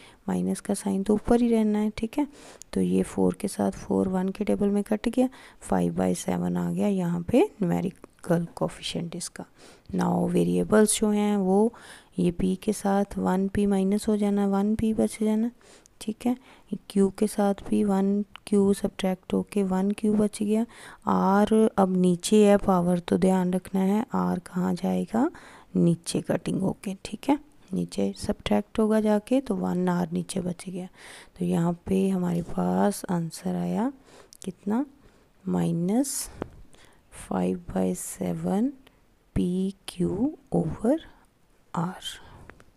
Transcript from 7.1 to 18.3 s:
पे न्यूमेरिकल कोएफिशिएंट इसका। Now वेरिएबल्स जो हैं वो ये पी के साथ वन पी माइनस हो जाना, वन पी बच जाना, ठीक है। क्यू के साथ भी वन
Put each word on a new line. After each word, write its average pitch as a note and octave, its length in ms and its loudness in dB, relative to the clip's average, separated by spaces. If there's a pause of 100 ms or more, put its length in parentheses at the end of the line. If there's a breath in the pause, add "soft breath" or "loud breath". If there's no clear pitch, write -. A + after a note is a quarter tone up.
पे C4 200 4 (100)
न्यूमेरिकल F3 1040 -4
कोएफिशिएंट E3 600 -6
इसका। - 300 -12 (480 loud breath)
Now F3 360 0
वेरिएबल्स F3+ 720 2
जो G#3+ 100 0
हैं G#3 280 0
वो G3 360 2 (460 loud breath)
ये F3 120 2
पी F#3 260 -2
के G#3 160 -2
साथ G3+ 440 -2
वन F#3 300 0
पी G3+ 200 0
माइनस G3 400 0
हो G#3+ 100 2
जाना, G3+ 300 0
वन G3 280 2
पी A3 180 0
बच G#3+ 260 0
जाना, A3 320 0 (500 soft breath)
ठीक - 240 -6
है। - 100 0 (540 soft breath)
क्यू G3 200 4
के G#3 180 0
साथ G3+ 420 0
भी G#3+ 140 2
वन G3 400 2 (240)